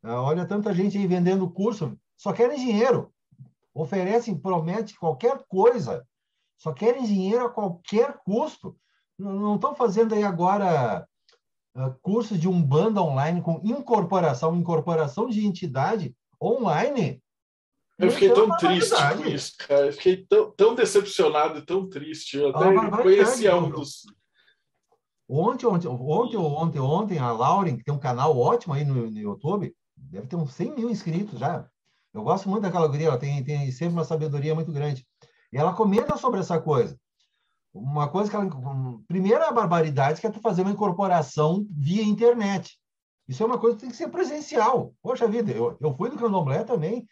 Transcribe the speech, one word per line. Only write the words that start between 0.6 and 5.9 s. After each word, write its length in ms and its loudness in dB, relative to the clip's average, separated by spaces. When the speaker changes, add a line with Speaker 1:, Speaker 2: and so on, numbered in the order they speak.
Speaker 1:
gente 240 0
aí 80 0
vendendo 460 2
curso, 460 -4
só 140 -6
querem 260 2
dinheiro. 520 2
Oferecem, 640 -2
prometem 580 -4
qualquer 520 -2
coisa. 580 2